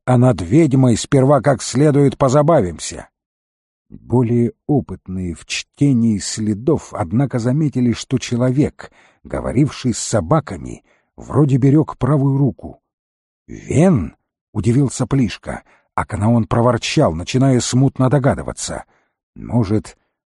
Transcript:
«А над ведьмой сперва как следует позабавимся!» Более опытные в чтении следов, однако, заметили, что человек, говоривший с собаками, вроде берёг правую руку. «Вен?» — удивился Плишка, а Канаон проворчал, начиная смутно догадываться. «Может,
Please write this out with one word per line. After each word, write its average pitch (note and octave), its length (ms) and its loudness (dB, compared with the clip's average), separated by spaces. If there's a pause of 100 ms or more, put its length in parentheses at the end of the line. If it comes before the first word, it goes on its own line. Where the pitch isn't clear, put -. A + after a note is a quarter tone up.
«А B2+ 120 2
над B2 220 2
ведьмой B2+ 560 2
сперва C3+ 440 2
как C3+ 220 0
следует C#3+ 560 2
позабавимся!» B2+ 880 0 (840)
Более A#2+ 640 0 (140)
опытные F#2 680 -4
в - 120 -18
чтении A#2 720 0
следов, G#2+ 760 -4
однако, A2+ 440 -2
заметили, B2 540 0
что - 260 -4
человек, B2+ 720 -2 (320)
говоривший A2 720 -2
с - 40 -6
собаками, D#2+ 880 -4 (320)
вроде C3 420 0
берёг C#3 380 2
правую C3+ 420 0
руку. A#2+ 420 -4 (680)
«Вен?» — F#2 680 0 (360)
удивился A#2+ 540 0
Плишка, - 560 -4 (320)
а - 100 -4
Канаон A2 420 0
проворчал, A#2 680 0
начиная B2+ 460 0
смутно B2+ 500 0
догадываться. A#2 720 -2 (520)
«Может, G#2 600 -2 (340)